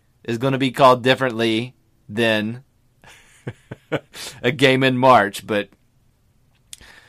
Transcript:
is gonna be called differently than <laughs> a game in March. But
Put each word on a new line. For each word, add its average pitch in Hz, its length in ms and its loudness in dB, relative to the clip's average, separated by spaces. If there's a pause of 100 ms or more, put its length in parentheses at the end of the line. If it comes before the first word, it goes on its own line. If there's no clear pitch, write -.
(240)
is 117 140 -6
gonna 135 200 -2
be 131 140 -2
called 127 320 4
differently 120 720 -2 (320)
than 110 560 -4 (880)
<laughs> - 880 -14
a 123 100 0
game 131 320 2
in 131 140 0
March. 117 480 2
But 104 240 -4 (1400)